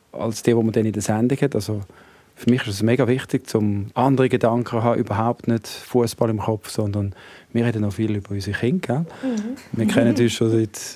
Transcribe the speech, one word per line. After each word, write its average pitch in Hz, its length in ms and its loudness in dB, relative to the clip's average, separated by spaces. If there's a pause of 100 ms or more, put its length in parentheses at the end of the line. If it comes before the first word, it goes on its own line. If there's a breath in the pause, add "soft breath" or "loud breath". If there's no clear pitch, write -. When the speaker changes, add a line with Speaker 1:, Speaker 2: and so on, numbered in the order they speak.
(120)
Speaker 1:
als - 320 -6
die, 120 100 6
die 117 80 4
man 110 80 2
dann 110 160 2
in 107 60 0
der 104 100 -4
Sendung 117 380 0
hat. 139 160 0
Also, 104 240 -4 (560 soft breath)
für - 140 2
mich 123 120 4
ist - 60 -6
es 98 140 -4
mega 117 240 2
wichtig, 131 420 -2
zum 104 460 0
andere 131 340 4
Gedanken 120 380 2
zu 117 160 -2
haben, 117 160 2
überhaupt 110 500 -2
nicht 113 200 0
Fußball 117 600 0
im 110 100 -2
Kopf, 110 280 -4
sondern 101 460 -2 (380 loud breath)
wir 117 120 0
reden 110 180 0
noch 95 100 0
viel 107 240 -2
über 101 160 -8
unsere 98 260 -4
Kinder, 160 480 0 (160)
gell? 262 80 -2
Speaker 2:
Mhm. 226 260 -4 (160)
Speaker 1:
Wir 113 140 0
kennen 117 300 4
uns 117 160 2
schon 113 180 0
seit 113 280 0 (180)